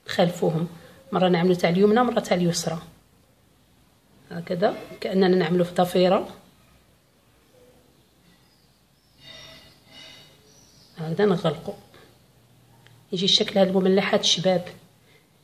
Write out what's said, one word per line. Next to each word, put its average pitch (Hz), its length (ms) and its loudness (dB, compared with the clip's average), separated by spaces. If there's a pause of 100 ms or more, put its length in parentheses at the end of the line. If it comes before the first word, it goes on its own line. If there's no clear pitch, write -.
نخلفوهم، 170 600 0 (440)
مرة 185 160 2
نعملوا 180 280 2
تاع 175 140 0
اليمنى، 208 340 4
مرة 233 160 0
تاع - 180 0
اليسرى، 170 440 -2 (1500)
هكذا 175 440 -4 (260)
كأننا 190 260 2
نعملوا 180 380 2
في 175 80 -12
ضفيرة. 180 560 2 (4000)
هكذا 165 280 -2
نغلقوا، 175 480 -2 (1400)
يجي 185 140 -4
الشكل 202 340 2
هاد 190 80 6
المملحات 190 580 0
شباب. 175 420 0 (760)